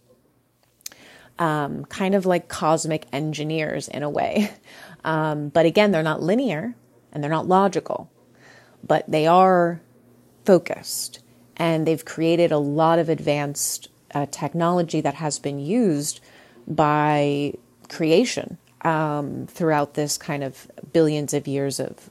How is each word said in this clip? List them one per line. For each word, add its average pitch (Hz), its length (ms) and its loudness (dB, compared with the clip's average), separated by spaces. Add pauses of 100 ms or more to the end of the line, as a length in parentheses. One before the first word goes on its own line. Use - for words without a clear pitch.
(1400)
Um, 151 460 -2
kind 190 300 -4
of 190 120 2
like 175 220 0
cosmic 156 640 -2
engineers 151 760 -4
in - 140 -8
a 147 80 -4
way. - 440 0
<laughs> - 60 -20 (440)
Um, 156 460 -2
but 160 140 4
again, 208 280 4
they're 160 100 2
not 156 180 -2
linear 202 540 -2 (380)
and 151 100 -6
they're 143 80 -4
not 160 160 -2
logical, 185 640 0 (760)
but - 240 0
they 156 200 2
are 175 520 4 (640)
focused, - 760 0 (360)
and 160 300 0
they've 160 180 0
created 165 460 2
a 151 80 2
lot 156 400 2
of 160 100 0
advanced, 147 800 -4 (240)
uh, 143 180 -2
technology 170 720 0
that 147 140 -2
has 151 240 -6
been 143 220 -6
used 156 600 0 (460)
by 147 880 2 (340)
creation, 170 680 0 (240)
um, 147 640 -2
throughout 151 480 0
this 147 240 -4
kind 143 240 -6
of 131 260 -12 (240)
billions 151 400 2
of 143 140 -2
years 139 320 -4
of, - 320 -10